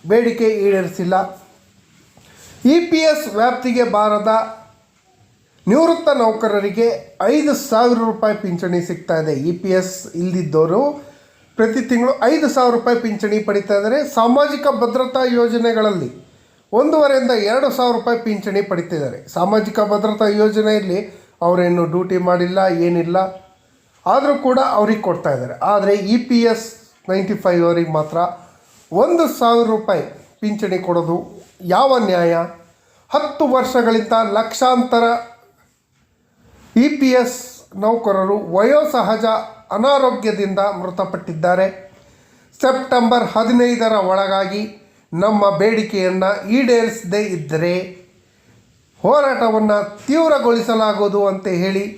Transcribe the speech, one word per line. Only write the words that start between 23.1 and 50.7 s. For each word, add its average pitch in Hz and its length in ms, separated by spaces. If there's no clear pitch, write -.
ಆದರೂ 269 300
ಕೂಡ 254 240
ಅವ್ರಿಗೆ 214 220
ಕೊಡ್ತಾ 165 320
ಇದ್ದಾರೆ. 123 320
ಆದರೆ 202 300
ಇ 247 40
ಪಿ 240 240
ಎಸ್ 226 240
ನೈಂಟಿ 190 240
ಫೈವ್ 180 320
ಅವ್ರಿಗೆ 170 260
ಮಾತ್ರ 156 260
ಒಂದು 320 340
ಸಾವಿರ 233 280
ರೂಪಾಯಿ 214 380
ಪಿಂಚಣಿ 202 400
ಕೊಡೋದು 170 380
ಯಾವ 226 360
ನ್ಯಾಯ? 180 360
ಹತ್ತು 294 360
ವರ್ಷಗಳಿಂದ 233 680
ಲಕ್ಷಾಂತರ 240 720
ಇ 254 140
ಪಿ 277 220
ಎಸ್ 247 280
ನೌಕರರು 202 600
ವಯೋಸಹಜ 220 880
ಅನಾರೋಗ್ಯದಿಂದ 214 880
ಮೃತಪಟ್ಟಿದ್ದಾರೆ. 185 1080
ಸೆಪ್ಟೆಂಬರ್ 247 600
ಹದಿನೈದರ 233 540
ಒಳಗಾಗಿ 196 720
ನಮ್ಮ 202 440
ಬೇಡಿಕೆಯನ್ನ 196 640
ಈಡೇರಿಸದೇ 226 720
ಇದ್ದರೆ 170 520
ಹೋರಾಟವನ್ನ 226 680
ತೀವ್ರಗೊಳಿಸಲಾಗುವುದು 226 1200